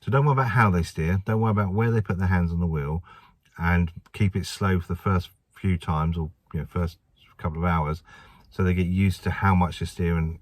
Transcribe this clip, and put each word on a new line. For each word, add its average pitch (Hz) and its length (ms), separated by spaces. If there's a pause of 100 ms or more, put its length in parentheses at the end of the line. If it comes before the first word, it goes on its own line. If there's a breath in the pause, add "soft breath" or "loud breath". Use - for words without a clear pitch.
So - 100
don't 139 160
worry 147 60
about 131 180
how 107 200
they 87 120
steer, 82 420
don't 110 160
worry 110 100
about 101 220
where 113 180
they 113 100
put 98 180
their 92 100
hands 87 240
on 85 80
the 87 60
wheel, 78 360 (540 loud breath)
and 87 340 (220)
keep 98 240
it 90 100
slow 92 340
for 85 80
the 87 80
first 95 340 (240)
few 92 240
times, 82 400
or, 80 120 (220)
you 80 80
know, 76 60
first 85 320 (380)
couple 82 220
of 85 60
hours, 82 380 (480 loud breath)
so - 120
they 90 120
get 90 120
used 92 380
to 92 60
how 98 240
much 90 260
to 82 60
steer 85 300
and, 80 260